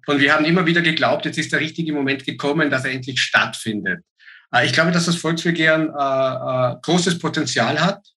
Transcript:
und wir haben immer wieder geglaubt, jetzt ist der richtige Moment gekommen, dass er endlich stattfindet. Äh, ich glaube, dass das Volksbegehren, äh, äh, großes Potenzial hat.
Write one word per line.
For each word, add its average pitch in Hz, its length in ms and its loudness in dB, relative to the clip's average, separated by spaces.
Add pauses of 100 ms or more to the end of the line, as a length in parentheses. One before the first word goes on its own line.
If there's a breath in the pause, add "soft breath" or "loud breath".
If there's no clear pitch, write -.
und 143 140 2
wir 139 120 4
haben 151 120 2
immer 170 200 2
wieder 170 160 2
geglaubt, 147 440 0
jetzt 170 120 -4
ist - 140 -6
der 151 80 0
richtige 160 340 -4
Moment 135 320 -2
gekommen, 143 460 -2
dass 131 120 0
er 131 100 -4
endlich 127 280 -4
stattfindet. 104 760 -2 (520 loud breath)
Äh, 123 140 4
ich 127 80 0
glaube, 165 180 4
dass 170 140 0
das 170 120 0
Volksbegehren, 160 720 0
äh, - 20 -6
äh, 131 880 0
großes 175 380 2
Potenzial 143 600 -2
hat. 190 280 -2 (100)